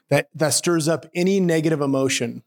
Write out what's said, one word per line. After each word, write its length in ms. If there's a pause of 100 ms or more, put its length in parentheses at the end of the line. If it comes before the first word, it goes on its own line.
that, 260
that 140
stirs 400
up 160 (100)
any 240
negative 400
emotion 680